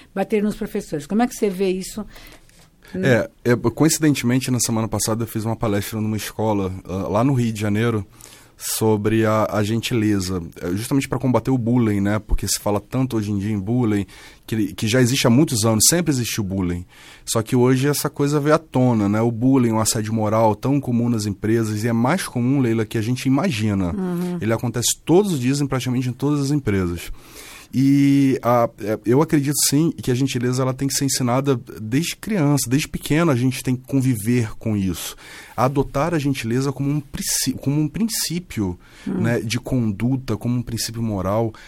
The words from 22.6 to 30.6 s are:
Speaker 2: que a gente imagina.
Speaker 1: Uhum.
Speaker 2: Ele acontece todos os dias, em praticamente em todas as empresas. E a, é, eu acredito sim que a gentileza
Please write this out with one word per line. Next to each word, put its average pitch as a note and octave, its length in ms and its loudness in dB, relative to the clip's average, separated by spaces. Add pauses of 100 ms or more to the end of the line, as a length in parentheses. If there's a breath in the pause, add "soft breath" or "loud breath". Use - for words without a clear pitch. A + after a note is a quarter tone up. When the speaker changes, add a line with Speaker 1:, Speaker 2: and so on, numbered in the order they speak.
Speaker 2:
que A2+ 140 -4
a A2 40 0
gente B2 240 -2
imagina. G#2+ 680 0
Speaker 1:
Uhum. F3+ 460 -4
Speaker 2:
Ele A2 120 0
acontece A2+ 360 -2 (160)
todos F#3 300 2
os C#3 40 -2
dias, C3 220 0
em C#3+ 60 0
praticamente B2+ 420 -2
em B2 40 -2
todas C#3+ 280 -2
as C#3 100 -2
empresas. G2 600 -2 (600 loud breath)
E C#3 680 4
a, A#2+ 240 4 (140)
é, G#2 240 -2
eu B2+ 160 4
acredito D3+ 340 2 (140)
sim D3+ 220 2
que - 200 -4
a B2 40 2
gentileza B2+ 480 0